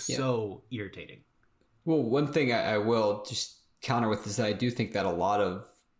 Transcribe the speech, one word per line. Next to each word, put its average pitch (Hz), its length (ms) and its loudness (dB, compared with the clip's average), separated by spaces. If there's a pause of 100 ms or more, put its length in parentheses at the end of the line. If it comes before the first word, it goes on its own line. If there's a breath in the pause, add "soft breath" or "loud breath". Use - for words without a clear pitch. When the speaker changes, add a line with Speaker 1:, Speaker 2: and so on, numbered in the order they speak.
Speaker 1:
Yeah. 131 100 -2
Speaker 2:
so 117 540 -2
irritating. 95 540 -12 (600)
Speaker 1:
Well, 160 180 2
one 143 300 2
thing 135 200 2
I, 110 220 2
I 107 40 4
will 107 460 2
just - 320 -6 (260)
counter 120 280 0
with 104 160 -2
is 101 100 -6
that 117 100 2
I 107 60 0
do 117 180 0
think 117 220 -4
that 98 140 0
a 92 40 2
lot 92 300 2
of 95 260 0 (340)